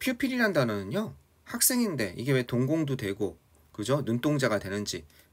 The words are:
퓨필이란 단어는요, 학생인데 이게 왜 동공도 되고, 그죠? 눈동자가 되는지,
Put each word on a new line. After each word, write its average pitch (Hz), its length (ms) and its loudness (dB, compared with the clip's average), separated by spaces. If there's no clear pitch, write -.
퓨필이란 247 520 0
단어는요, 120 640 0
학생인데 202 720 0
이게 127 160 0
왜 131 100 4
동공도 135 540 0
되고, 101 420 -2
그죠? 127 340 0
눈동자가 120 540 2
되는지, 98 460 -6